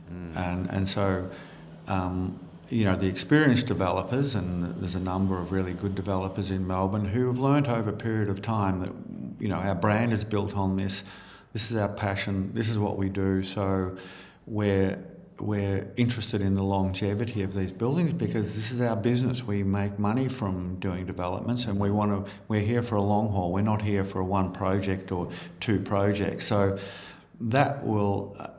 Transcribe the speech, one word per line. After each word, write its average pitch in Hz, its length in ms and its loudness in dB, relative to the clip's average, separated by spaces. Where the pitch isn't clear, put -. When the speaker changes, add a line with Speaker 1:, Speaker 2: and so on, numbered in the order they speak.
Speaker 1:
Mm. 87 240 -10
Speaker 2:
and, 90 340 -2
and 95 180 0
so, 95 400 0
um, 92 500 -2
you 113 160 2
know, 95 120 4
the 95 100 2
experienced 120 600 4
developers, 95 680 0
and 87 460 -2
there's 92 140 -2
a 92 60 -2
number 92 380 2
of 87 140 -4
really 95 220 0
good 95 200 -4
developers 95 560 -2
in 95 160 -2
Melbourne 95 380 2
who 110 220 0
have 127 120 0
learnt 139 300 4
over 113 220 0
a 98 60 -2
period 110 320 0
of 98 140 -2
time 98 380 2
that, - 120 -4
you 107 100 -2
know, 87 100 0
our 98 160 0
brand 107 380 4
is 104 120 0
built 98 320 -2
on 95 200 2
this, 95 280 -2
this 110 180 -4
is 117 60 0
our 104 120 2
passion, 98 640 -2
this 113 160 0
is 110 100 0
what 101 200 0
we 98 100 2
do, 95 340 2
so 95 540 0
we're, 101 520 2
we're 101 480 0
interested 113 440 0
in 98 140 2
the 98 80 2
longevity 98 800 0
of 95 120 -4
these 95 180 -2
buildings 147 400 0
because 110 420 0
this 110 180 -4
is 120 80 -2
our 117 160 2
business. 120 460 2
We 101 200 0
make 101 360 0
money 110 300 2
from 92 520 -4
doing 92 260 -4
developments, 92 600 -2
and 101 120 0
we 101 120 2
want 104 360 2
to, - 60 -12
we're 107 120 2
here 117 220 2
for 113 140 0
a 101 60 4
long 104 280 2
haul. 90 220 0
We're 98 100 2
not 107 200 2
here 101 220 2
for 95 180 -4
one 95 300 0
project 95 600 0
or 87 160 -2
two 101 200 2
projects. 101 680 0
So 98 320 2
that 127 440 2
will, 101 540 2
uh, - 100 -10